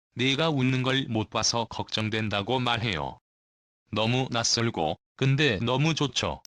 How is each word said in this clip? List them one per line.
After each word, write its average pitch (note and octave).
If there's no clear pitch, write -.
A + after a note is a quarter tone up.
내가 C#3
웃는 C3
걸 C3
못 G#2+
봐서 A#2
걱정된다고 A2
말해요. G#2+
너무 A#2
낯설고 A2+
근데 C3+
너무 C3
좋죠." G#2